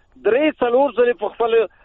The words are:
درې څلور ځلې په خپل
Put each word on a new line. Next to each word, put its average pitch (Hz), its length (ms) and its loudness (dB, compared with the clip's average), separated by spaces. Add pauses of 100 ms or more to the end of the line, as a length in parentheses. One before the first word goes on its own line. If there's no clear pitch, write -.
(260)
درې 247 200 0 (160)
څلور 254 260 2 (100)
ځلې 240 240 2
په 208 120 -4
خپل 226 180 -4 (340)